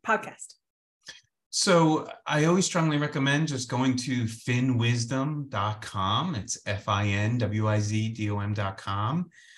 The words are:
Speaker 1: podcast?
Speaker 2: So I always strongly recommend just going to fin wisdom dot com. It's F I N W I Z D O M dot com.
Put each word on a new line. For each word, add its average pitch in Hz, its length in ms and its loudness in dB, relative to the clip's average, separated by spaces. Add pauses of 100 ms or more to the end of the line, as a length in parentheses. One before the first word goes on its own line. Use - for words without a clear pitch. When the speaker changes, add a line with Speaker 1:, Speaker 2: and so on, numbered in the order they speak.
Speaker 1:
podcast? - 480 -4 (960)
Speaker 2:
So 165 580 4 (200)
I 151 180 2
always 180 220 4
strongly 160 320 2
recommend 147 480 2
just 131 240 -6
going 127 240 0
to 123 320 -2
fin 123 500 0
wisdom 135 720 0
dot 107 320 -2
com. 113 540 -2
It's - 320 -6
F 101 200 -4
I 104 200 0
N 104 320 0
W 107 280 0
I 107 120 2
Z 110 300 0
D 110 200 -4
O 104 80 -2
M 101 160 -2
dot 98 240 -4
com. 110 540 -2 (260)